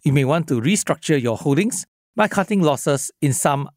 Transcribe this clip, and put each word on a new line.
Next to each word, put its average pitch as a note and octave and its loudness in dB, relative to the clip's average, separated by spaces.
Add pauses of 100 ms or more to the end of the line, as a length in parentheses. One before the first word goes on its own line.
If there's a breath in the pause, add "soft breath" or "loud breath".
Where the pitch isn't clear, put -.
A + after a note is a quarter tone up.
you D3 4
may C#3 4
want D#3 0
to B2 0
restructure D3+ 0
your A#2 -2
holdings D#3+ -2 (280)
by G#3+ 0
cutting G3 0
losses C#3+ 0 (100)
in C#3+ 2
some C#3+ -2